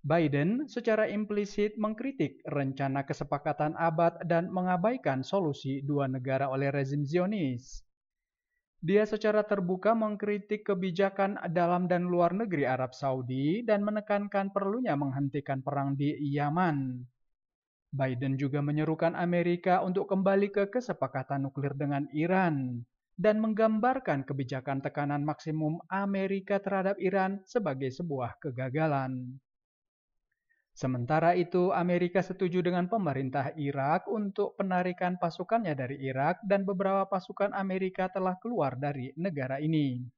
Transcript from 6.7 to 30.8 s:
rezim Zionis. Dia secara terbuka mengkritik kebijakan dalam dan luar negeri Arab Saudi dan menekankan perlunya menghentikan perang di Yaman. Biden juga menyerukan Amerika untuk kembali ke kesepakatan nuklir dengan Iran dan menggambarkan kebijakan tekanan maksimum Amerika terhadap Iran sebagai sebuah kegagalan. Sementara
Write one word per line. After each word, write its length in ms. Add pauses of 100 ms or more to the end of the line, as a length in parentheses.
rezim 320
Zionis. 800 (960)
Dia 240
secara 400
terbuka 480
mengkritik 720
kebijakan 720 (160)
dalam 320
dan 240
luar 240
negeri 320
Arab 320
Saudi 640
dan 240
menekankan 640
perlunya 480
menghentikan 640
perang 320
di 240
Yaman. 880 (840)
Biden 480
juga 240
menyerukan 560
Amerika 640
untuk 320
kembali 400
ke 160
kesepakatan 800
nuklir 240
dengan 400
Iran 720 (320)
dan 240
menggambarkan 880
kebijakan 480
tekanan 480
maksimum 640
Amerika 720
terhadap 400
Iran 480
sebagai 400
sebuah 480
kegagalan. 1040 (1400)
Sementara 560